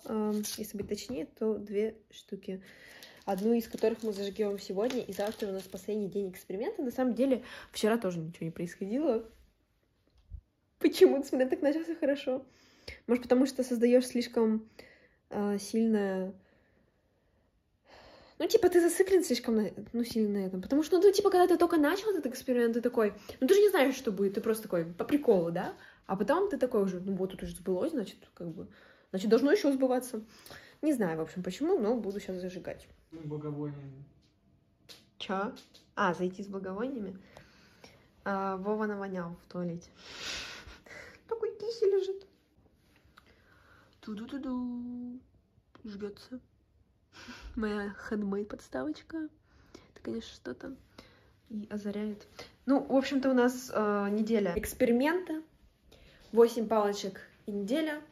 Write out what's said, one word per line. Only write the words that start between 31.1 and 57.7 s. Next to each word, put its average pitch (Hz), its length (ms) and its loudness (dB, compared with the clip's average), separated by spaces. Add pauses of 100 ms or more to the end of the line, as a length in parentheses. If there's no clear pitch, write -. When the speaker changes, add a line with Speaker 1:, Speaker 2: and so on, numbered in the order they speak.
Speaker 1:
в 160 40 -2
общем, 180 220 -6
почему, 294 360 0
но 220 160 2
буду 202 240 -4
щас 185 220 -8
зажигать. 180 460 -10 (240)
Speaker 2:
Ну, 160 100 -14
благовониями. 147 840 -8 (1120)
Speaker 1:
Че? 202 360 -4 (420)
А, 185 180 2
зайти 180 300 -4
с 196 40 -10
благовониями? 196 720 -8 (1080)
А, 196 320 -2
Вова 214 280 -2
навонял 185 600 -6
в - 60 -20
туалете. 175 380 -6 (1400)
Такой 453 280 -4
тихий 427 280 -2
лежит. 392 420 2 (1700)
Ту-ду-ду-ду. 247 1160 -8 (680)
Жгется. 202 560 -12 (1120)
Моя 208 400 -4 (140)
хендмейд 208 400 -4
подставочка. 285 680 -8
Это, - 840 -14
конечно, 226 300 -10
что-то. 262 420 -12 (760)
И 208 200 -8
озаряет. 208 580 -6 (380)
Ну, 277 180 4
в 262 120 0
общем-то, 269 340 2
у 262 40 4
нас, 254 400 2
э, 208 380 2
неделя 214 440 2
эксперимента. 302 840 2 (880)
Восемь 233 360 4
палочек 202 540 0 (240)
и 214 60 -8
неделя. 294 500 -2 (100)